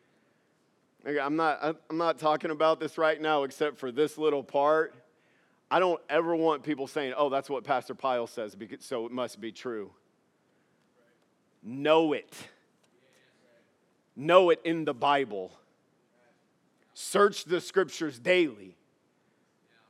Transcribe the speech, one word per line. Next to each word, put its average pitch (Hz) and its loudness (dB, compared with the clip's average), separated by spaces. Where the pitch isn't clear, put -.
Okay, 143 -2
I'm 143 -2
not, 160 -2
I'm 160 -6
not 165 0
talking 156 0
about 160 2
this 156 -8
right 156 0
now 156 0
except 139 -4
for 127 -8
this 147 -2
little 147 0
part. 151 0
I 156 2
don't 180 2
ever 165 0
want 160 0
people 135 -6
saying, 135 -4
"Oh, 147 2
that's 135 -4
what 131 -4
Pastor 127 -2
Pyle 123 -2
says, 107 -10
becau-, 113 -14
so 120 -6
it 120 -12
must 123 -8
be 110 -10
true." 107 -10
Know 147 2
it. 104 -8
Know 170 6
it 160 4
in 165 -2
the 143 -2
Bible. 120 0
Search - 2
the 165 -2
scriptures 156 -2
daily 120 0